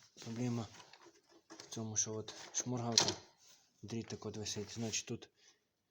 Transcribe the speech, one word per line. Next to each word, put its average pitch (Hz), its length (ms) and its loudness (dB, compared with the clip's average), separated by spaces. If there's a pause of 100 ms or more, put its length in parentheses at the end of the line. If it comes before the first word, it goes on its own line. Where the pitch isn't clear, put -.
(240)
проблема 117 440 2 (840)
в - 200 -14
цьому, 110 280 -2
що 110 160 4
от 110 200 -4 (200)
шморгалка, 120 520 4 (760)
дріт 107 260 -2
так - 180 -4
от 107 120 -2
висить. 104 360 0
Значить, 110 320 0
тут - 240 -4 (600)